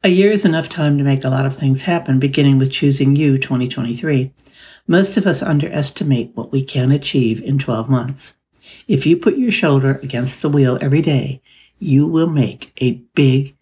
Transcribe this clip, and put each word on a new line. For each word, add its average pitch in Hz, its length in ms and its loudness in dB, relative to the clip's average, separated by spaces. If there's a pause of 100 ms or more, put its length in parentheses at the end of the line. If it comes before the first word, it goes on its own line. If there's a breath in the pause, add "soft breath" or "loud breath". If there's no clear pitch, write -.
A 208 60 2
year 190 240 4
is 202 140 0
enough 160 240 0
time 147 280 0
to 139 60 0
make 135 220 0
a 131 40 0
lot 131 160 0
of 135 120 -4
things 131 240 0
happen, 165 380 0
beginning 139 380 2
with 131 140 2
Choosing 139 460 2
You 143 200 2
twenty 127 300 -2
twenty-three. 131 640 -4 (560 loud breath)
Most 190 300 2
of 196 100 0
us - 160 -2
underestimate 143 920 -2
what 113 180 -10
we 135 100 0
can 131 300 0
achieve 123 480 0
in 139 160 -2
twelve 117 320 -4
months. 127 420 -6 (560 loud breath)
If 147 180 -2
you 170 120 4
put - 200 0
your 247 140 -2
shoulder 135 500 0
against 135 400 -6
the 156 60 -4
wheel 135 320 2
every 143 220 0
day, 139 400 -2 (420 soft breath)
you 143 220 4
will 165 220 0
make 135 520 -4
a 123 220 -2 (140)
big 135 460 2